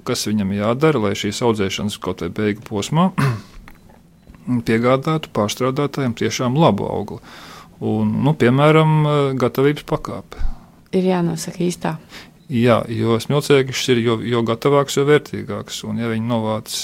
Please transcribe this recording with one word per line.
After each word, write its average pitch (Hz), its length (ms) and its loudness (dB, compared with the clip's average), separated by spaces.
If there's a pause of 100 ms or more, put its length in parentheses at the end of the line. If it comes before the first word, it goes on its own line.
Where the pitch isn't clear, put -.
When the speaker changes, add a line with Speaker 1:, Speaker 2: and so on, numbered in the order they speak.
Speaker 1:
kas - 200 -4
viņam 104 300 -2
jādara, 123 460 2
lai 101 100 0
šīs 101 300 -4
audzēšanas 104 580 -2
kaut - 220 -6
vai - 80 -4
beigu 104 320 -2
posmā 156 560 0
<clears throat> 123 420 -4 (1080)
piegādātu 131 680 0
pārstrādātājiem 127 840 -2
tiešām 123 400 -2
labu 110 320 4
augli. 95 300 -6 (580)
Un, 107 320 -2 (140)
nu, 147 120 2
piemēram, 156 640 4
eh, 147 200 2 (160)
gatavības 135 520 0
pakāpe. - 540 -8 (500)
Speaker 2:
Ir 185 140 0
jānosaka 170 580 -2
īstā. 175 340 -4 (500)
Speaker 1:
Jā, 120 400 4
jo 113 340 0
smilcēkšķis 135 680 2
ir, 123 120 4
jo, 117 140 2 (100)
jo 117 160 0
gatavāks, 135 560 0
jo 139 80 2
vērtīgāks. 104 800 -2
Un, 110 160 -4
ja 117 80 -2
viņi 113 180 -2
novāc, 110 460 -4 (100)